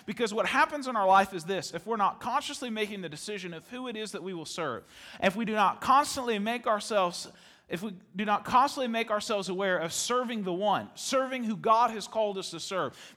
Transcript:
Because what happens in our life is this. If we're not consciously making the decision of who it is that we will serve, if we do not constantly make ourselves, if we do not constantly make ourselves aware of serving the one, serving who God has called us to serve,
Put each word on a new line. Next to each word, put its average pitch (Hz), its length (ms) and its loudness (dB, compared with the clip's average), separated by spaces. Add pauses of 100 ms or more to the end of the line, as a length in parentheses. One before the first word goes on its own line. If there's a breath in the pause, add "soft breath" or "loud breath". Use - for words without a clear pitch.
Because - 260 -2
what 208 140 0
happens 294 400 2
in 254 100 -4
our 196 120 4
life 196 260 6
is 170 100 -6
this. 175 300 -4
If 170 140 -8
we're 226 100 0
not 196 220 2
consciously 269 500 -4
making 214 320 -4
the 170 80 -6
decision 180 460 -8
of 156 140 -14
who 254 180 -8
it 233 80 -6
is 214 160 -6
that 180 100 -8
we 185 140 -6
will 160 100 -8
serve, 135 380 -4 (400 loud breath)
if 185 120 4
we 233 80 -2
do 214 100 -2
not 196 280 4
constantly 262 560 2
make 233 300 -2
ourselves, 202 600 0 (400 loud breath)
if 170 120 -4
we 208 120 -8 (220)
do 208 100 -2
not 208 200 2
constantly 262 420 4
make 226 220 -2
ourselves 208 400 0
aware 185 300 0
of 165 140 -2
serving 240 500 -2
the 180 100 -2
one, 190 420 0
serving 262 480 -2
who 220 120 -2
God 226 360 4
has 214 160 -8
called 208 300 -2
us 185 140 -8
to 165 80 -10
serve, 160 360 -2 (220 loud breath)